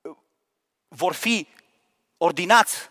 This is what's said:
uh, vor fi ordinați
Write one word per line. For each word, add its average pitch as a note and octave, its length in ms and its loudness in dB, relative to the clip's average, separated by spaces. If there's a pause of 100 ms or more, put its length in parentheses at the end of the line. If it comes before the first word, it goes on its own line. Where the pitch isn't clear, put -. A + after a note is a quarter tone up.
uh, D#3+ 140 -18 (720)
vor D#3+ 260 -4
fi A3 340 -2 (680)
ordinați F3+ 580 2 (160)